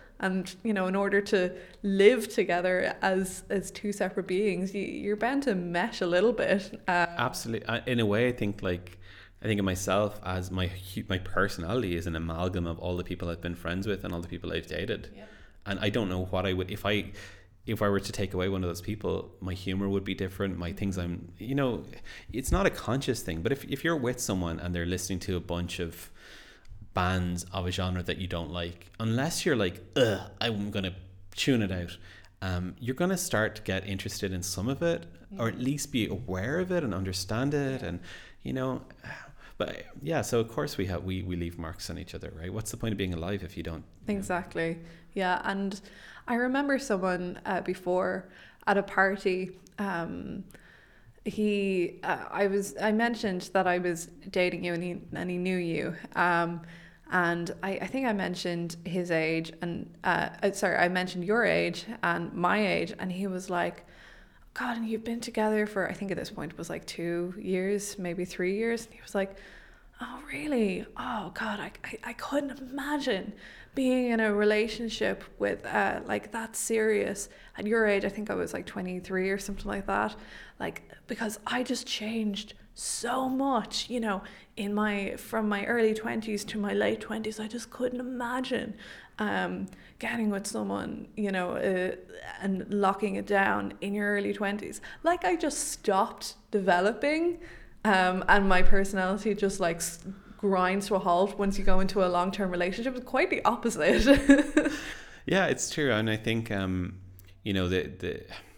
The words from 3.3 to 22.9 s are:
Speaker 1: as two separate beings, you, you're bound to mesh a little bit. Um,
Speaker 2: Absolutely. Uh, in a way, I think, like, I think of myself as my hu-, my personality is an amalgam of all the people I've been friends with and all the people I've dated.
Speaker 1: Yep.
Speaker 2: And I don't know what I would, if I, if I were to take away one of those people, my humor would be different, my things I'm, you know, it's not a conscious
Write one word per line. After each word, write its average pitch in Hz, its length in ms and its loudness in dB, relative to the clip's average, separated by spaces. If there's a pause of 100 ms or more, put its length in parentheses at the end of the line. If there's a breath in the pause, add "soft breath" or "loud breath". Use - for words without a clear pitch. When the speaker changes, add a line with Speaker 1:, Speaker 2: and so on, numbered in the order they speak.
Speaker 1:
as 196 220 0
two - 200 -4
separate 190 360 -2
beings, 190 480 0
you, 202 80 -2
you're - 340 -2
bound 269 280 0
to 247 100 2
mesh 175 480 -2
a 185 40 4
little 185 280 4
bit. 196 400 0 (120)
Um, 175 200 4 (100)
Speaker 2:
Absolutely. 120 500 -2
Uh, 113 200 0
in 123 140 2
a 113 40 4
way, 107 240 4
I 123 40 2
think, 104 300 -2
like, 90 360 -2 (440 loud breath)
I - 40 -8
think 110 120 2
of 101 60 2
myself 95 600 2
as 92 260 -4
my 92 160 0
hu-, - 420 -8
my 95 100 0
personality 92 800 0
is 85 100 -4
an 82 100 -2
amalgam 85 500 -2
of 82 120 -4
all 87 180 -2
the 87 80 -4
people 87 260 -6
I've 85 100 -6
been 87 140 -4
friends 87 320 -4
with 98 180 -2
and 90 80 -4
all 85 80 -4
the 87 80 -8
people 87 240 -8
I've 85 140 -4
dated. 90 500 -6
Speaker 1:
Yep. - 120 -16 (380 loud breath)
Speaker 2:
And 98 140 -4
I 107 100 2
don't 110 180 2
know 90 180 -2
what 95 200 0
I 95 60 2
would, 92 180 -2
if 101 140 -6
I, 101 280 0 (540 loud breath)
if 110 160 -4
I 104 60 4
were 101 120 4
to - 120 -6
take 95 220 -4
away 92 140 0
one 95 160 0
of 87 40 0
those 87 140 -4
people, 90 580 -4
my 92 140 -6
humor 95 340 -2
would 98 160 0
be 101 100 -2
different, 95 440 -4
my 87 140 -4
things 98 260 -2
I'm, 87 400 -6
you 113 160 -4
know, 123 300 0 (480 loud breath)
it's 127 200 -4
not 190 140 6
a - 40 6
conscious 123 520 -2